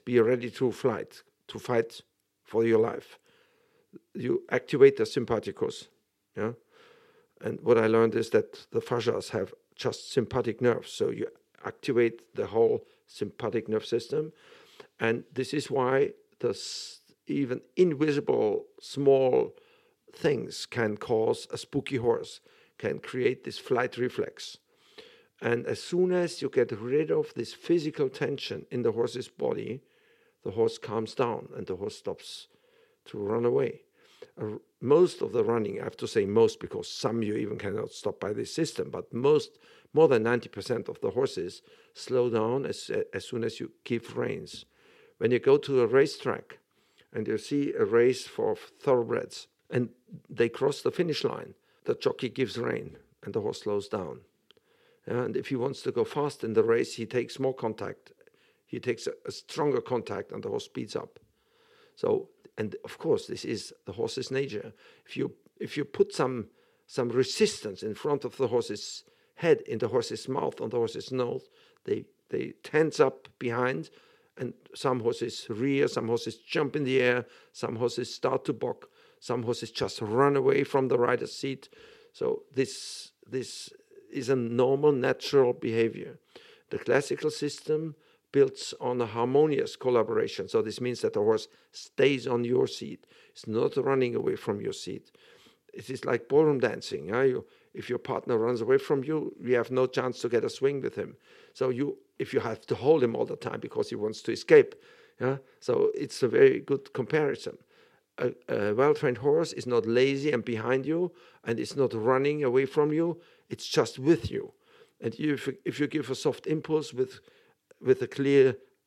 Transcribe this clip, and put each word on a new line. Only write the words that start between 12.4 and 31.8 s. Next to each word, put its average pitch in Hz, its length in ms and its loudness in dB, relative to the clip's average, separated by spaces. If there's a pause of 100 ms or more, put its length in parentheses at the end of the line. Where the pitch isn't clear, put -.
whole 113 380 2 (220)
sympathetic 107 600 -6
nerve 110 180 -2
system. 151 460 -4 (680)
And 117 320 0
this 127 220 -6
is 147 160 -4
why 131 440 2 (260)
the 123 100 0
s-, - 520 -10 (260)
even 139 340 -2 (140)
invisible 139 920 2 (140)
small 131 720 4 (580)
things 123 540 -2
can 107 320 -2
cause 117 540 0
a 117 60 -6
spooky - 400 -4
horse, - 440 -2 (360)
can - 220 -4
create 127 440 -2
this - 160 -10
flight 123 380 -2
reflex. - 600 -6 (840)
And 117 280 -2
as 113 140 -4
soon 180 300 0
as 175 300 -2
you 139 80 -4
get - 220 2
rid 127 400 -2
of 156 240 -2
this 117 180 -6
physical 151 560 0
tension 110 640 -6
in 123 100 -4
the 117 100 2
horse's 117 360 -2
body, 127 540 -4 (600)
the - 80 -6
horse 113 280 0
calms 110 340 -6
down 120 420 -2
and - 120 -12
the 95 80 -6
horse 98 220 -8